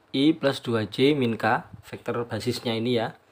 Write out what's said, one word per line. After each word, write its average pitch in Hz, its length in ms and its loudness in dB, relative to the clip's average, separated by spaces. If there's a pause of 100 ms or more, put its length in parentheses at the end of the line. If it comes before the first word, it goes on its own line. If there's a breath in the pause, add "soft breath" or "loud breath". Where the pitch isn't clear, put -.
(140)
I 151 240 4
plus 135 240 -2
dua 113 240 0
J 135 320 2
min 120 160 0
K, 117 320 0 (160)
vektor 120 480 -6
basisnya 117 480 -4
ini 113 240 0
ya. 123 160 -6 (140 soft breath)